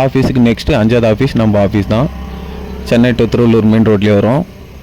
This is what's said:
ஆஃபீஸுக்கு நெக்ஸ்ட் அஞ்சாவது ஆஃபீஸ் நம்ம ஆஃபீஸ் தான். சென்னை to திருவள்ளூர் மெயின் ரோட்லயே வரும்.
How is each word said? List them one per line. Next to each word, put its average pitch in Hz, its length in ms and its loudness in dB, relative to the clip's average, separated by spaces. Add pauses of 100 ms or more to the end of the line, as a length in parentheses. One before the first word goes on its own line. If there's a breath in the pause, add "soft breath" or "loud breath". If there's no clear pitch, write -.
ஆஃபீஸுக்கு 131 440 0
நெக்ஸ்ட் 117 240 -2 (120)
அஞ்சாவது 113 280 2
ஆஃபீஸ் 117 300 0
நம்ம 107 240 2
ஆஃபீஸ் 98 300 -2
தான். 127 120 0 (840)
சென்னை 120 280 2
to 117 140 2
திருவள்ளூர் 113 400 2
மெயின் 110 180 2
ரோட்லயே 104 280 2
வரும். 117 240 0 (400)